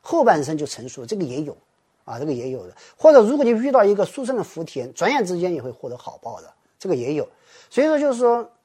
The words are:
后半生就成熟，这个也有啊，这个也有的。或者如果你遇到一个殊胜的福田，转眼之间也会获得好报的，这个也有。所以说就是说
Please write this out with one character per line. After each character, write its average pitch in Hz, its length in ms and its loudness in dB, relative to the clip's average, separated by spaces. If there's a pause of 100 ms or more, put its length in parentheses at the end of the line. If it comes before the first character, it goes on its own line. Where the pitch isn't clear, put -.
后 330 220 0
半 185 200 4
生 151 140 -6
就 147 80 -4
成 127 240 -12
熟， 127 160 -16
这 165 120 -8
个 185 80 -4
也 131 180 -8
有 143 140 -10 (480)
啊， 117 140 -12
这 131 60 -8
个 156 80 -4
也 123 180 -6
有 123 160 -10
的。 - 80 -20 (220)
或 311 160 8
者 277 100 10
如 233 140 2
果 285 80 2
你 233 60 2
遇 240 220 0
到 254 100 6
一 202 100 4
个 196 140 0
殊 - 180 -10
胜 254 120 -4
的 190 80 -4
福 - 180 -12
田， 131 320 -10
转 185 160 -2
眼 269 140 0
之 180 120 -6
间 175 160 -4
也 151 80 -6
会 123 100 -10
获 123 180 -14
得 120 100 -12
好 - 240 -16
报 113 180 -14
的， - 100 -20 (280)
这 196 100 -10
个 175 60 2
也 127 200 -4
有。 147 140 -4 (400)
所 - 140 0
以 311 60 4
说 311 100 2
就 285 140 2
是 233 80 -4
说 240 280 2 (160)